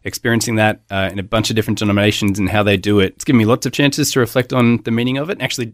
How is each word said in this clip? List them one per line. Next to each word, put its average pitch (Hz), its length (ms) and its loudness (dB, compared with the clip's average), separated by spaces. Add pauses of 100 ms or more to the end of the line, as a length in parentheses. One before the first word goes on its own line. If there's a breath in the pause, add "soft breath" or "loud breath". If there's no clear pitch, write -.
experiencing 117 520 -2
that, 107 340 2
uh, 95 200 -2
in 95 80 -8
a 98 40 -4
bunch 107 260 -2
of 113 80 -2
different 110 220 0
denominations 101 600 2
and 95 120 0
how 104 120 2
they 101 140 2
do 101 240 2
it, 95 140 0
it's - 100 -16
given 131 140 4
me 110 80 4
lots 123 180 0
of 127 80 -6
chances 143 400 0
to 135 80 2
reflect 123 320 -2
on 117 300 2
the 120 80 -6
meaning 123 260 -2
of 151 140 -6
it. 208 40 -6
And - 80 -10
actually, 120 300 -6